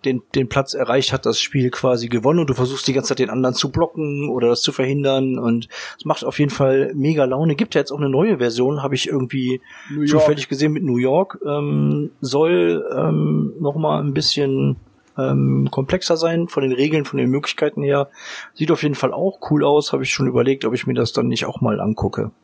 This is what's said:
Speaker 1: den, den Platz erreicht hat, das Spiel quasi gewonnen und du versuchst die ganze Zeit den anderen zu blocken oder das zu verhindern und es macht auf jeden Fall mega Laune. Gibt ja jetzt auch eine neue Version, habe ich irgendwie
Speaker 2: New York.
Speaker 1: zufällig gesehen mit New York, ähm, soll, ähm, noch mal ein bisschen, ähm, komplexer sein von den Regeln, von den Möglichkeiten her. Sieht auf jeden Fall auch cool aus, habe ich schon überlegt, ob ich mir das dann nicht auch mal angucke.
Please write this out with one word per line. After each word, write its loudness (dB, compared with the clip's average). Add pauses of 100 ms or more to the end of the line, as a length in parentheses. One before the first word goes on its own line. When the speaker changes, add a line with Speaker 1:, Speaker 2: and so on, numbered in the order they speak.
Speaker 1:
den, 0 (140)
den 0
Platz -2
erreicht 0
hat, -4
das 0
Spiel 0
quasi 0
gewonnen 2
und 0
du 2
versuchst -2
die 2
ganze 0
Zeit -2
den 0
anderen 0
zu -2
blocken -2
oder 2
das 2
zu 0
verhindern 0
und 0 (280)
es -20
macht -2
auf -4
jeden 2
Fall 2
mega 2
Laune. 2
Gibt -2
ja 4
jetzt -4
auch -6
eine 0
neue 2
Version, 0
habe -2
ich -2
irgendwie -2 (300)
Speaker 2:
New -6
York. 2
Speaker 1:
zufällig 4
gesehen 0
mit -2
New 2
York, 2
ähm, 0 (100)
soll, 2 (140)
ähm, 0
noch -2
mal 0
ein -2
bisschen, 0 (420)
ähm, 2
komplexer 0
sein 0
von -2
den 0
Regeln, 2
von -4
den 2
Möglichkeiten -2
her. 2 (460)
Sieht 0
auf 2
jeden 0
Fall 0
auch -2 (140)
cool 4
aus, 2
habe -2
ich -4
schon -2
überlegt, 2
ob -2
ich -4
mir 0
das 0
dann 0
nicht -2
auch -8
mal 0
angucke. -4 (120)